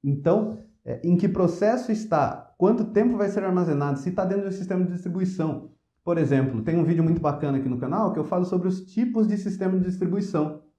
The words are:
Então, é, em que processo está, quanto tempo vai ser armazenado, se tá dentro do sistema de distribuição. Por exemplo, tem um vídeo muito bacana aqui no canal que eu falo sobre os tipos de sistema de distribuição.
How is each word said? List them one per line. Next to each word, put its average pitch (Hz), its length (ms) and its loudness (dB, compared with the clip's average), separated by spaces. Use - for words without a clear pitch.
Então, 165 540 0
é, - 180 -8
em 170 140 4
que 202 120 2
processo 208 640 0
está, - 640 -2
quanto 214 280 4
tempo 233 300 2
vai 202 120 0
ser 196 160 -2
armazenado, 151 540 0
se 180 120 -4
tá - 160 -2
dentro 196 180 0
do 190 80 -6
sistema 185 320 -2
de 170 80 -2
distribuição. 175 800 -4
Por 175 140 0
exemplo, 131 440 2
tem 160 160 0
um 170 60 4
vídeo 165 200 2
muito 160 160 2
bacana 143 380 0
aqui 135 100 -2
no 123 100 -2
canal 175 340 0
que - 60 -2
eu 147 60 -2
falo 180 200 0
sobre 180 240 0
os 185 140 -2
tipos 226 440 0
de 202 120 0
sistema 185 400 -2
de 180 60 2
distribuição. 170 760 -2